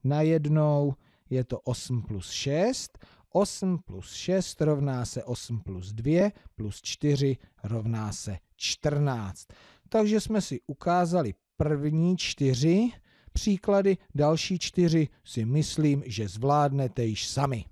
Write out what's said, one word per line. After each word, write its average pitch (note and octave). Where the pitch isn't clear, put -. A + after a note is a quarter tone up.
najednou D3+
je B2+
to -
osm B2
plus G2+
šest. F3
Osm F#3
plus -
šest -
rovná C#3+
se A#2+
osm A#2+
plus F#2
dvě D#3+
plus G#2+
čtyři C#3
rovná A2
se -
čtrnáct. C#3
Takže G#3+
jsme G#3+
si C3+
ukázali E3+
první D#3
čtyři D#3+
příklady, G3
další D3+
čtyři E3
si -
myslím, C#3+
že G#2+
zvládnete C3+
již A2
sami. C3+